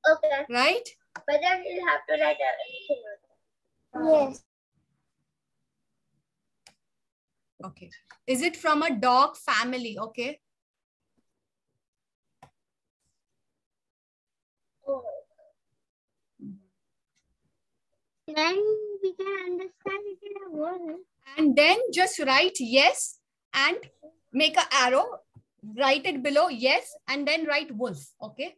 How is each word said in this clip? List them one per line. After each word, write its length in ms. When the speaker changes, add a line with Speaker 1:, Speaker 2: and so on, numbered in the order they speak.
Speaker 1:
Okay. 380
Speaker 2:
Right? 380
Speaker 1:
But 260
then 240
you'll 220
have 220
to 120
write 160
everything 520
on 140
it. 240
Speaker 3:
Yes. 120
Speaker 2:
Okay. 240
Is 140
it 140
from 280
a 120
dog 420
family? 600
Okay. 400
Speaker 1:
Oh. 160
Speaker 3:
Then 300
we 120
can 140
understand 540
it 180
in 100
a 100
word. 400
Speaker 2:
And 180
then 220
just 260
write 400
yes 600
and 240
make 260
a 140
arrow, 480
write 280
it 180
below 260
yes, 440
and 200
then 180
write 300
wolf. 240
Okay. 360